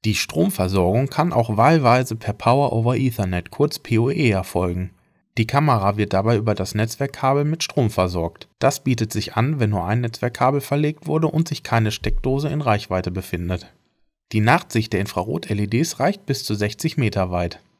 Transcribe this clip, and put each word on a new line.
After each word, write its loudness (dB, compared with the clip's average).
Die 0
Stromversorgung 0
kann 0
auch 0
wahlweise 4
per -6
Power 2
over 0
Ethernet, -2
kurz 0
P 0
O 2
E, 2
erfolgen. -2
Die 2
Kamera 2
wird 0
dabei 2
über 0
das -4
Netzwerkkabel -2
mit -2
Strom 0
versorgt. -2
Das 0
bietet 0
sich -4
an, 0
wenn 2
nur 0
ein 0
Netzwerkkabel 0
verlegt -2
wurde 0
und 0
sich -6
keine 2
Steckdose -2
in -2
Reichweite 0
befindet. -4
Die 2
Nachtsicht 2
der 0
Infrarot-L -4
E 0
Ds 0
reicht 0
bis -4
zu -2
sechzig -4
Meter 0
weit. -4